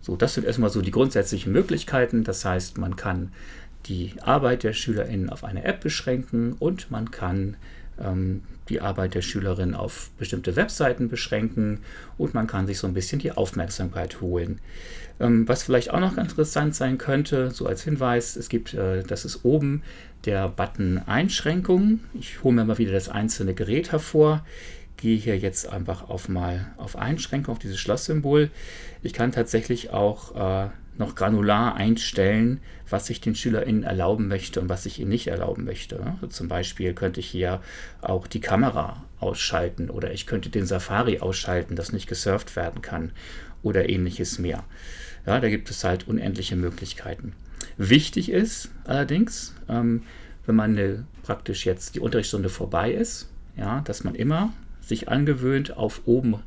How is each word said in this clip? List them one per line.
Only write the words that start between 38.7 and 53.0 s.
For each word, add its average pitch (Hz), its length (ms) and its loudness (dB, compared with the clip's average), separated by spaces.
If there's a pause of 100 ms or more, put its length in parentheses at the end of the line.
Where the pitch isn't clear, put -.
ausschalten 87 720 0
oder - 200 -4
ich - 140 -6
könnte 95 240 -2
den 101 160 0
Safari 98 540 2
ausschalten, 92 560 0
dass 92 180 -4
nicht 98 140 -4
gesurft - 480 0
werden 85 260 -4
kann 82 300 -6 (500)
oder 95 280 4
ähnliches 90 500 0
mehr. 87 240 -2 (640)
Ja, 107 120 4
da 117 100 4
gibt 107 200 0
es - 140 -6
halt 92 240 0
unendliche - 480 -2
Möglichkeiten. 87 800 -4 (440)
Wichtig 135 540 4
ist 214 400 0 (140)
allerdings, 143 680 0 (160)
ähm, 117 340 2 (440)
wenn 110 80 6
man 110 160 6
eine, 104 340 0 (160)
praktisch - 440 -4
jetzt - 280 -2
die - 60 -4
Unterrichtsstunde 104 500 0
vorbei 92 420 0
ist, - 380 -2 (260)